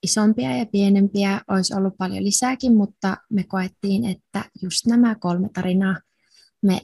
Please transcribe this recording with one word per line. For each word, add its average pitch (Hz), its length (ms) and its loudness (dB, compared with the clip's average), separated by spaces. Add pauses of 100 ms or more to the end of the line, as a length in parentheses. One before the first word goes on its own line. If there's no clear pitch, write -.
isompia 220 540 0
ja 240 100 -2
pienempiä 202 800 2
olisi 190 260 -2
ollut 190 240 -2
paljon 190 260 -6
lisääkin, 247 520 0
mutta 202 400 0 (140)
me 196 140 -2
koettiin, 196 600 -4
että 196 400 -8 (180)
just 185 240 -4
nämä 233 280 4
kolme 180 340 -2
tarinaa 185 480 0 (680)
me 185 220 2